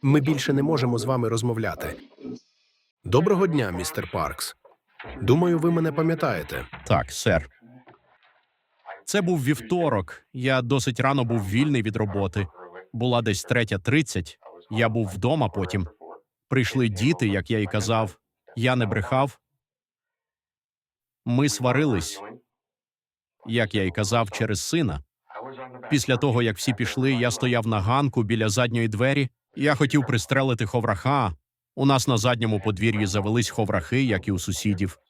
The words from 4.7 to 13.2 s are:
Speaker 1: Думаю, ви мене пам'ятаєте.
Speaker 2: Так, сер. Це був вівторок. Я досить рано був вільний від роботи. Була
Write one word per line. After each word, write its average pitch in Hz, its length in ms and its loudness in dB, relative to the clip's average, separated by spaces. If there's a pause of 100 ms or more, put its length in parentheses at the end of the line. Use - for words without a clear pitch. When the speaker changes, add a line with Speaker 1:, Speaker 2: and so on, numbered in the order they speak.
Speaker 1:
Думаю, 165 380 4
ви 165 120 2
мене 160 200 0
пам'ятаєте. 143 720 -2 (200)
Speaker 2:
Так, - 260 0
сер. - 380 0 (1600)
Це 202 160 0
був 170 220 0
вівторок. 143 800 -2 (100)
Я 131 280 0
досить 127 380 0
рано 135 240 2
був 113 260 -2
вільний 131 320 2
від 104 140 -2
роботи. 101 520 -2 (460)
Була 120 280 2